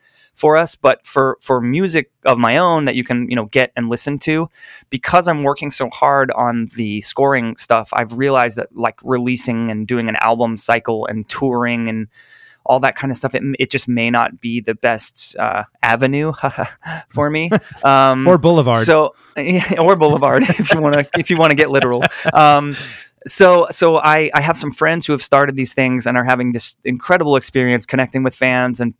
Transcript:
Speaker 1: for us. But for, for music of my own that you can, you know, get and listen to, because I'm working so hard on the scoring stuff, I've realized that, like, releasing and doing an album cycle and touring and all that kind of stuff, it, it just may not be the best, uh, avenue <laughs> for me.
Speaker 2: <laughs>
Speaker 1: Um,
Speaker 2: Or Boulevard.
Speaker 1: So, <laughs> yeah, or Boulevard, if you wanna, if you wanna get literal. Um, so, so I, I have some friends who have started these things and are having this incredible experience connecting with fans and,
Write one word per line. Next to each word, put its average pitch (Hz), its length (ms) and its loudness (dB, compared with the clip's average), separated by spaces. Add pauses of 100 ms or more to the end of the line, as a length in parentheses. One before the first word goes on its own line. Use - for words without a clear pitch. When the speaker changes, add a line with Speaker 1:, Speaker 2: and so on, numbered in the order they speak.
(340)
Speaker 1:
for 156 220 2
us. 165 180 0
But - 320 0
for, 135 340 -2
for 127 200 0
music 156 500 -2 (140)
of 123 140 2
my 120 200 2
own 165 280 2
that 131 100 -2
you 123 80 -4
can, 120 260 -4
you 123 60 -4
know, 113 100 -2
get 127 300 0
and 120 120 -4
listen 139 320 -4
to, 160 300 -4 (400)
because 170 380 0
I'm 151 160 0
working 143 260 -2
so 131 200 -6
hard 139 420 0
on 120 420 -2
the 107 280 -6
scoring 131 540 -2
stuff, 113 360 -2
I've 117 220 -4
realized 123 440 0
that, - 180 -8
like, 117 280 -4
releasing 123 640 -4
and 107 160 -6
doing 117 220 -4
an 107 80 -4
album 113 400 0
cycle 113 500 -4
and 110 220 -8
touring 120 600 -4
and 110 200 -8 (580)
all 131 140 2
that 131 160 0
kind 135 160 -6
of 123 40 -6
stuff, - 200 -6
it, - 80 -6 (160)
it 131 100 -2
just - 160 -4
may 117 240 0
not 120 300 -2
be 117 180 -6
the 113 160 -4
best, - 640 -4
uh, 101 240 -4 (220)
avenue 135 480 0 (400)
<laughs> - 360 -16
for 147 220 -2
me. 156 260 -4
Speaker 2:
<laughs> - 280 -6
Speaker 1:
Um, 135 420 4
Speaker 2:
Or 180 100 6
Boulevard. 131 500 2
Speaker 1:
So, 156 280 4 (120)
<laughs> - 100 -18
yeah, 185 420 -2
or 170 160 6
Boulevard, 147 480 2
if 185 300 0
you 160 80 2
wanna, 147 240 2 (120)
if 170 140 -2
you 175 60 2
wanna 160 180 4
get 143 160 2
literal. 131 320 2 (300)
Um, 147 420 4 (520)
so, 180 440 6
so 165 260 2
I, 156 380 2
I 147 80 2
have 160 160 0
some 147 120 -6
friends 160 360 -2
who 151 60 0
have 143 100 -2
started 139 340 2
these 131 160 -2
things 127 340 -2
and 123 120 0
are 123 60 0
having 123 280 0
this - 320 -4
incredible 147 520 0
experience 123 500 0
connecting 131 360 -2
with 131 120 -2
fans 127 460 -2
and, 120 200 -4